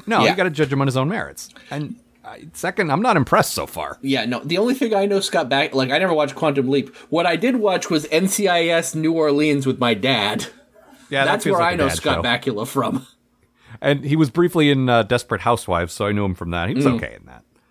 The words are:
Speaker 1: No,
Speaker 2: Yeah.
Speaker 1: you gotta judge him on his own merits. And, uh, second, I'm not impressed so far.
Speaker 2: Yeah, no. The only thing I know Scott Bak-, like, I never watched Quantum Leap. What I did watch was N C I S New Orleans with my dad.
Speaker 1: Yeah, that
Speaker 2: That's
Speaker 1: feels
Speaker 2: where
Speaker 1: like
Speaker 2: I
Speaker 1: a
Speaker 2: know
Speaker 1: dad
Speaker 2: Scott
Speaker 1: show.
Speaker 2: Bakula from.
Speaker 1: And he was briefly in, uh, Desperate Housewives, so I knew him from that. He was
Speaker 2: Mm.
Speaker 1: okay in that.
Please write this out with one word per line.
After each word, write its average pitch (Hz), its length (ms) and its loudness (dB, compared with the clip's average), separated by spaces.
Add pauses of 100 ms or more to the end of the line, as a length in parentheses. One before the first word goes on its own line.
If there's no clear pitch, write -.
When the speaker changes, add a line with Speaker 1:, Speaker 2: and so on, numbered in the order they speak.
Speaker 1:
No, 208 160 2
Speaker 2:
Yeah. 123 80 4
Speaker 1:
you 180 40 -2
gotta 185 140 0
judge 151 220 -2
him 139 100 0
on 139 60 2
his 123 100 -2
own 131 120 0
merits. 175 400 -8 (220)
And, 147 240 -10 (280)
uh, - 120 -18 (180)
second, 185 360 -2
I'm 143 120 2
not 226 160 4
impressed 165 360 2
so 71 140 -4
far. 76 340 -10
Speaker 2:
Yeah, 135 240 -2
no. 120 200 -4
The 165 120 -2
only 240 180 2
thing 233 200 0
I 196 120 2
know 196 120 0
Scott 170 300 -2
Bak-, 139 260 0
like, 131 160 0
I 143 60 2
never 180 160 2
watched 147 220 0
Quantum 139 340 0
Leap. 139 260 0 (140)
What 170 160 0
I 170 100 2
did 240 220 0
watch 196 320 0
was 160 220 0
N 180 180 2
C 202 180 0
I 170 200 2
S 165 280 0
New 156 160 0
Orleans 147 560 2
with 127 100 0
my 120 160 2
dad. 107 540 0 (600)
Speaker 1:
Yeah, 139 180 0
that 160 80 2
Speaker 2:
That's 214 100 -2
Speaker 1:
feels - 100 2
Speaker 2:
where 170 80 2
Speaker 1:
like 170 80 2
Speaker 2:
I 180 40 -2
Speaker 1:
a 175 40 -4
Speaker 2:
know 147 100 0
Speaker 1:
dad 135 100 -2
Speaker 2:
Scott 135 200 0
Speaker 1:
show. 82 60 -2
Speaker 2:
Bakula 120 440 -2
from. 131 380 -4 (760)
Speaker 1:
And 143 240 0
he 143 120 0
was 156 160 2
briefly 165 400 4
in, 131 180 2
uh, 117 140 4
Desperate 113 380 -2
Housewives, 90 520 0
so 104 140 -2
I 104 40 0
knew 104 140 0
him 95 80 -2
from 87 160 -8
that. 87 180 -2
He 120 60 -4
was 139 120 0
Speaker 2:
Mm. 131 100 4
Speaker 1:
okay 58 240 -8
in 50 80 -20
that. 62 160 -20 (280)